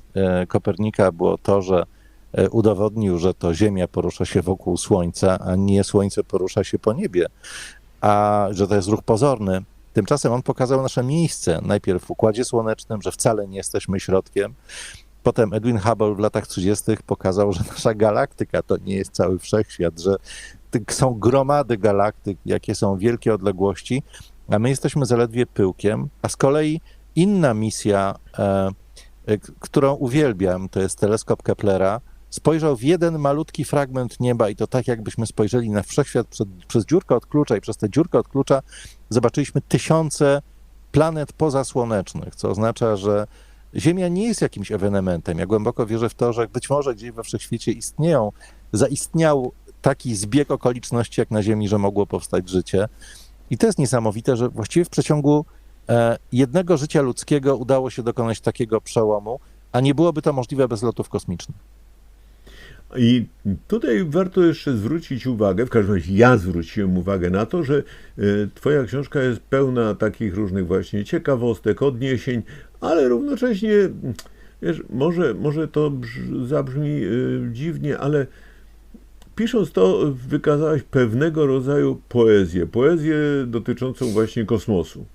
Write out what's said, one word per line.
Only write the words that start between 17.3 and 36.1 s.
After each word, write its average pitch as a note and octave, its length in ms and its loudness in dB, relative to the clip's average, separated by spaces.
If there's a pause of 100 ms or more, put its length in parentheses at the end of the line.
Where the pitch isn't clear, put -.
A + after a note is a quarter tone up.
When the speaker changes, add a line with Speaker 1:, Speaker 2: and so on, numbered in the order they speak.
Speaker 1:
że F2 80 -4 (120)
nasza A#2 220 0
galaktyka G#2+ 680 0
to F#2+ 140 -2
nie F#2+ 200 -6
jest G2 160 -6
cały F#2 260 0
wszechświat, F2 600 -2
że F#2 180 0 (540)
ty-, A2 200 -4
są B2+ 240 0
gromady B2 640 2
galaktyk, G2+ 680 0
jakie G2 280 -2
są G2 240 0
wielkie A2+ 360 0
odległości, G2+ 680 -2 (460)
a G#2 100 2
my A#2 100 2
jesteśmy C#3 380 0
zaledwie A#2 400 2
pyłkiem, G#2+ 640 0 (140)
a G#2 60 -4
z - 80 -8
kolei D#3 440 2 (360)
inna E3+ 380 4
misja, G2+ 600 0 (240)
e, G2 320 2 (560)
e, G#2+ 120 0
k-, - 220 -16
którą C#3 340 2
uwielbiam, G2 760 0
to - 120 -2
jest F#2+ 180 -2
teleskop - 440 0
Keplera, G2 580 0 (300)
spojrzał D3+ 460 2
w G#2 60 -10
jeden E3 360 2
malutki C#3+ 460 -2
fragment C3 560 -2
nieba A#2+ 280 2
i G2+ 80 -6
to G#2+ 100 -2
tak, B2+ 220 -2
jakbyśmy A2+ 380 -4
spojrzeli A2+ 440 0
na G#2 120 0
wszechświat - 440 -2